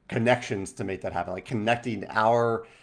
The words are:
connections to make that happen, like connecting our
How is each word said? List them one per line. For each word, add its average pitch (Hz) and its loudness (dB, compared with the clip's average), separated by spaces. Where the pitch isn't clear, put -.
connections 117 0
to - -8
make 95 -6
that 90 -6
happen, 87 -4
like 95 -8
connecting 117 -2
our 117 4